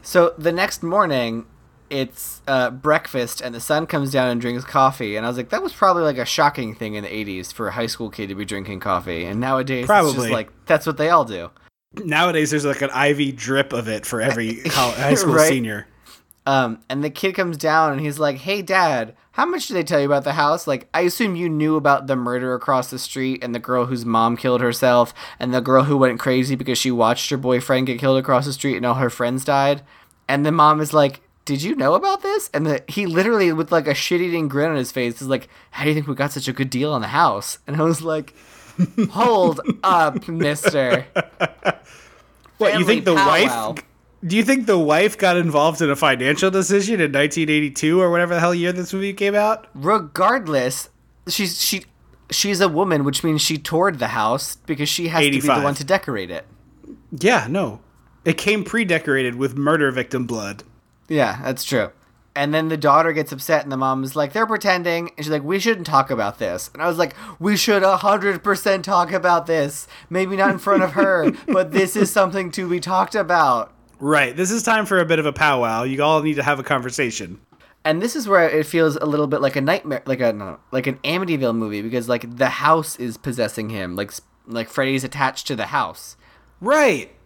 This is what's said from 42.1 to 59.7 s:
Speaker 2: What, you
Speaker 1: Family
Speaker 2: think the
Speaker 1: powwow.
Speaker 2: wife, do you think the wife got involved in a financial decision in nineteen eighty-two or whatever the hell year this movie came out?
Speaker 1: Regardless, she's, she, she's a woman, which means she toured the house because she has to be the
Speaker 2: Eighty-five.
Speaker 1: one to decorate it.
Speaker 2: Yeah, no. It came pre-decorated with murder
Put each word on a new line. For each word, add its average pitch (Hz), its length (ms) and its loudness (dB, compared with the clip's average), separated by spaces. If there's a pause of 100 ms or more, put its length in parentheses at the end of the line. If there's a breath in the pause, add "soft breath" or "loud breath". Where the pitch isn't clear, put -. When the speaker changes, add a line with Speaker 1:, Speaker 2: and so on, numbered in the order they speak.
Speaker 2:
What, 208 160 2
you 214 60 2
Speaker 1:
Family 175 60 4
Speaker 2:
think 214 200 2
the 175 100 4
Speaker 1:
powwow. 175 540 2
Speaker 2:
wife, - 140 -10 (420)
do 180 120 2
you 226 60 4
think 262 240 2
the 196 120 4
wife 165 380 2
got 180 180 4
involved 160 460 2
in 156 80 2
a 139 60 2
financial 139 540 2
decision 190 520 2
in 147 100 2
nineteen 151 380 0
eighty-two 151 500 2
or 180 100 4
whatever 170 260 2
the 165 40 2
hell 175 160 2
year 175 160 0
this 180 220 -6
movie 196 180 -2
came 202 240 0
out? 214 380 0
Speaker 1:
Regardless, 160 1160 0 (380)
she's, 175 340 -2
she, - 220 -2 (480)
she's 196 300 0
a 196 80 4
woman, 160 340 2
which 139 200 -2
means 156 180 0
she 160 160 -2
toured 165 420 0
the 113 100 -2
house 113 460 -2
because 147 320 -6
she 170 220 -4
has 165 100 0
to 147 60 4
be 143 60 4
the 135 80 0
Speaker 2:
Eighty-five. 139 240 2
Speaker 1:
one 139 120 0
to 143 80 -10
decorate 135 480 -4
it. 85 140 -10 (640)
Speaker 2:
Yeah, 170 380 2
no. 143 320 -4 (420)
It - 140 2
came 208 260 0
pre-decorated 156 720 -2
with 127 220 -2
murder 143 340 2